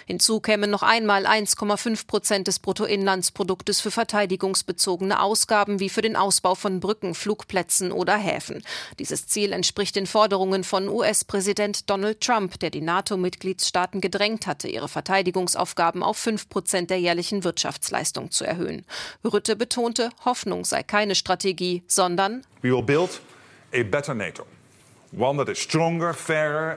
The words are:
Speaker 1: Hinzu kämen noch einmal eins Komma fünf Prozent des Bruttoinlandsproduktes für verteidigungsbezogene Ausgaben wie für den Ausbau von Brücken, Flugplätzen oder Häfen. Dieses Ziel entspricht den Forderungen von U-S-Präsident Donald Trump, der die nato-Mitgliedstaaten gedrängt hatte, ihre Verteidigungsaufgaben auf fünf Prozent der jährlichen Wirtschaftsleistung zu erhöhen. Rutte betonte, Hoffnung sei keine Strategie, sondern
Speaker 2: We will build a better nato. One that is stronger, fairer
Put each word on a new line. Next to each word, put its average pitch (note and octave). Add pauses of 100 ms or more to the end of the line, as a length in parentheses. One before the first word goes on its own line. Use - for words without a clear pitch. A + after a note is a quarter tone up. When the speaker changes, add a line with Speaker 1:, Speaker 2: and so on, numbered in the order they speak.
Speaker 1:
Hinzu G3+
kämen G#3
noch G3+
einmal G#3
eins G#3+
Komma G#3
fünf A3
Prozent G3
des -
Bruttoinlandsproduktes F#3+
für G#3+
verteidigungsbezogene F#3+
Ausgaben G#3
wie G3
für G3+
den A3
Ausbau F#3
von F#3+
Brücken, F#3
Flugplätzen F#3+
oder F3+
Häfen. - (380)
Dieses -
Ziel G3+
entspricht -
den G3
Forderungen F#3+
von F#3+
U-S-Präsident G#3
Donald G3 (160)
Trump, G#3+
der D#3+
die D3
nato-Mitgliedstaaten F3+
gedrängt G#3
hatte, -
ihre -
Verteidigungsaufgaben F3
auf -
fünf -
Prozent F#3
der F#3
jährlichen F3
Wirtschaftsleistung -
zu -
erhöhen. - (380)
Rutte G#3
betonte, A#3 (160)
Hoffnung F3+
sei -
keine G#3
Strategie, F3+
sondern F#3+ (200)
Speaker 2:
We B2+
will B2
build D3+ (520)
a B2
better C#3+
nato. F#2+ (760)
One C3+
that C3
is G2+
stronger, E3
fairer D#3